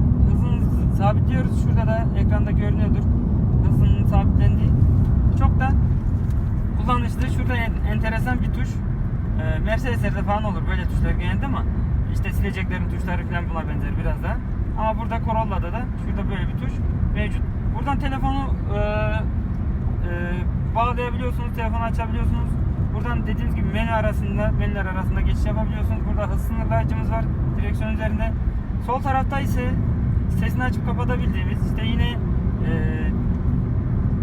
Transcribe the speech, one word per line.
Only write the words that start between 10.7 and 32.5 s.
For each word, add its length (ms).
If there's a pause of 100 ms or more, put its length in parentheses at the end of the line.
tuşlar 260
genelde 340
ama 180 (500)
işte 180
sileceklerin 580
tuşları 380
falan 220
buna 200
benzer 320
biraz 220
daha. 140 (420)
Ama 220
burada 240
Corolla'da 480
da 120 (200)
şurada 240
böyle 180
bir 100
tuş 160 (400)
mevcut. 280 (340)
Buradan 240
telefonu, 380 (360)
e, 40
e, 1300 (640)
bağlayabiliyorsunuz, 800
telefonu 280
açabiliyorsunuz. 640 (460)
Buradan 320
dediğimiz 280
gibi 120
menü 240
arasında, 600
menüler 340
arasında 360
geçiş 240
yapabiliyorsunuz. 540 (100)
Burada 180
hız 140
sınırlayıcımız 720
var 140 (320)
direksiyon 360
üzerinde. 400 (520)
Sol 160
tarafta 380
ise 300 (720)
sesini 240
açıp 220
kapatabildiğimiz, 840
işte 160
yine, 260
e, 60 (2000)